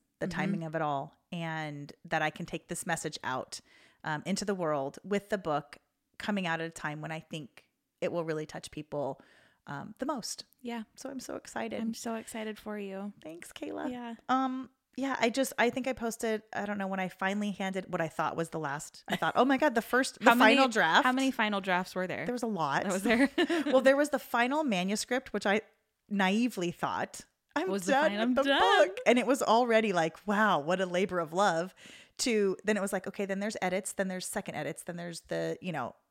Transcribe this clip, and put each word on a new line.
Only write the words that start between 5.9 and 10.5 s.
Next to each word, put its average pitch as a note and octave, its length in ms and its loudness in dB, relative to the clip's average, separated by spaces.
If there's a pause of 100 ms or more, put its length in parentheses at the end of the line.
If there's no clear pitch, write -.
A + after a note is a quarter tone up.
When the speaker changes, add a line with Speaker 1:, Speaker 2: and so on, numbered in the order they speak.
Speaker 1:
coming G3+ 300 -2
out E3 140 -2
at E3 60 -6
a - 20 -8
time D3+ 320 -8
when D#3 100 -8
I D#3+ 80 -8
think - 460 -12 (340)
it E3+ 120 -2
will E3+ 120 -2
really D#3 220 -4
touch - 260 -12
people, C#3+ 480 -6 (480)
um, C#3+ 320 -10
the - 60 -4
most. C#4 400 -6 (160)